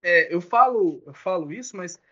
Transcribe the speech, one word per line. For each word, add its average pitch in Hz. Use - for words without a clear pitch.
é, 170
eu 175
falo, 214
eu 143
falo 170
isso, 247
mas 180